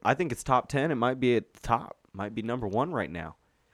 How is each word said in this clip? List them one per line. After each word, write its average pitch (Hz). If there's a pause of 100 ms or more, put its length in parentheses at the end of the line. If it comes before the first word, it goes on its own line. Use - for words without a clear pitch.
I 123
think 160
it's -
top 127
ten. 143
It 147
might 127
be 123
at -
the -
top. - (140)
Might 104
be 110
number 117
one 123
right 98
now. 82 (380)